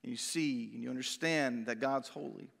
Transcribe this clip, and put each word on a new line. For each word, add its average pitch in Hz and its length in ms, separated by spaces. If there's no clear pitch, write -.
and 127 100
you 117 40
see 131 560
and 117 100
you 123 80
understand 127 760
that 117 140
God's 135 280
holy. 113 400